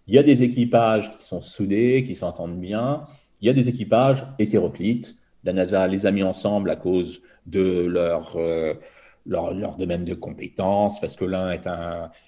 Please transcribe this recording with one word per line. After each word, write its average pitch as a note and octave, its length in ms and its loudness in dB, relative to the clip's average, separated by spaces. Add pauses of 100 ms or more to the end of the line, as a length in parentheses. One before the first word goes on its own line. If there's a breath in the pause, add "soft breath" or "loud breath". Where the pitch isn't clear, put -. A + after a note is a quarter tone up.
il G2+ 80 4
y C3 40 10
a D3 40 10
des C#3 200 6
équipages A#2 760 2
qui - 80 -20
sont F2+ 160 -8
soudés, A#2+ 640 0
qui G2 100 -8
s'entendent F2 460 -8
bien. A#2 440 -4 (360 soft breath)
Il G2+ 60 -6
y A#2+ 40 6
a C3+ 40 4
des B2 160 4
équipages A#2+ 560 2 (120)
hétéroclites. G#2 800 0 (280)
La F#2 100 0
nasa F#2 320 2
les F#2+ 180 0
a G2+ 60 4
mis G2 140 2
ensemble G2+ 440 -2
à - 80 0
cause F2+ 460 -2 (240 soft breath)
de F#2 360 0
leur, E2+ 520 -2
euh, E2 400 -2 (500 soft breath)
leur, E2+ 300 -4
leur G2+ 220 -6
domaine F3 280 -4
de F#2 100 -6
compétences, - 840 -2
parce - 140 -8
que - 100 -6
l'un F#2 280 -2
est E2+ 160 -8
un, E2+ 420 -8 (180 soft breath)